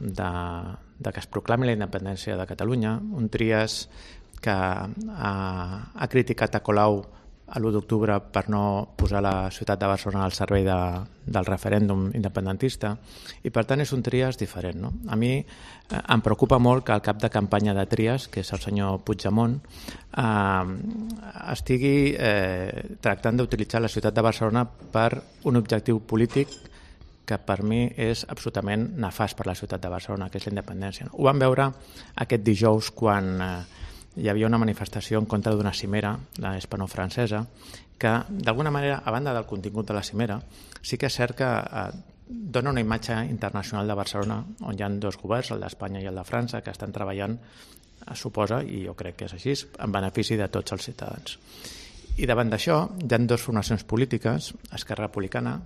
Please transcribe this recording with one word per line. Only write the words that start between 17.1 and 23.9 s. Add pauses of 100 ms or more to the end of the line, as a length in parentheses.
de
campanya
de
Trias,
que
és
el
senyor
Puigdemont, (560)
eh, (880)
estigui,
eh, (160)
tractant
d'utilitzar
la
ciutat